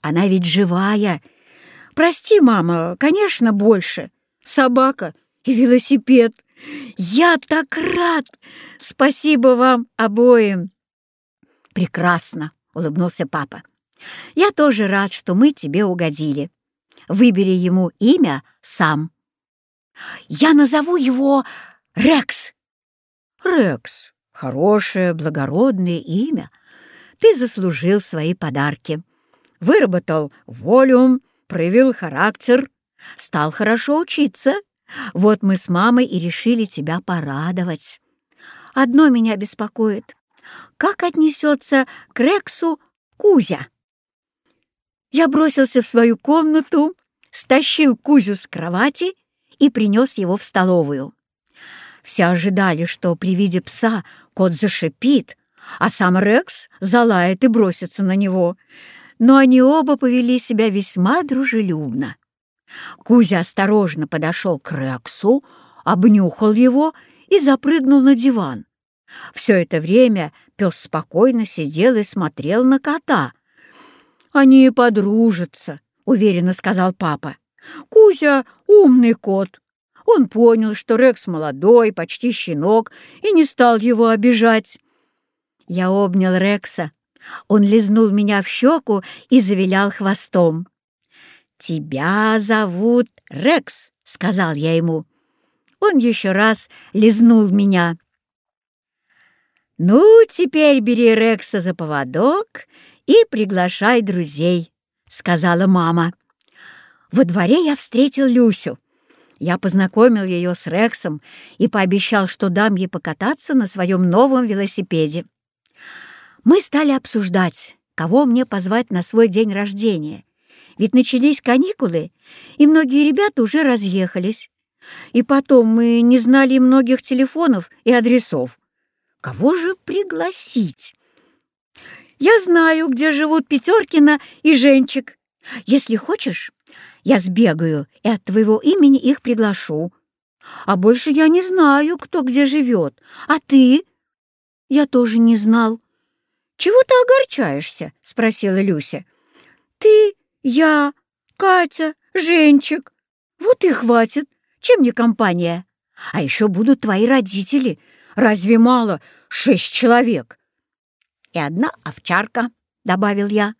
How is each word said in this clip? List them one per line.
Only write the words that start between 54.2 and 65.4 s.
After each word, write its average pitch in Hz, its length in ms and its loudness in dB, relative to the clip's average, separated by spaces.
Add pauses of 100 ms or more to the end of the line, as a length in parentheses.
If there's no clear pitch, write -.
кот 185 200 0
зашипит, 196 840 -4 (420)
а 202 120 -2
сам 185 280 0
Рекс 214 500 -2 (120)
залает 190 640 0
и 262 40 4
бросится 196 540 -2
на 190 140 0
него. 185 400 -2 (600)
Но 254 180 6
они 254 240 6
оба 285 360 2
повели 254 420 0
себя 226 320 -2
весьма 196 520 -2
дружелюбно. 180 960 -4 (840)
Кузя 202 420 2
осторожно 190 640 -2
подошёл 160 520 -6
к - 140 -14
Рексу, 139 720 -4 (400)